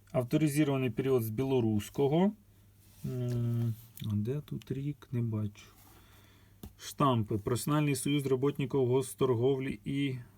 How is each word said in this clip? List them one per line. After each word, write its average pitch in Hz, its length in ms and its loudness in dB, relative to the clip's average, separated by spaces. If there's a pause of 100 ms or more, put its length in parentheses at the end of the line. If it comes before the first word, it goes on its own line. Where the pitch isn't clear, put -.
(120)
Авторизований 139 800 2
період 131 320 2
з 110 80 -4
білоруського. 135 1000 2 (720)
М, 120 680 -2 (320)
а 107 80 -2
де 117 260 -2
тут - 300 -10
рік? 139 420 -8
Не 120 100 -2
бачу. 104 440 -4 (1120)
Штампи. 117 600 0
Професіональний 143 560 0
союз 143 320 0
роботників 135 600 0
госторговлі 131 1000 0
і 139 340 -2 (200)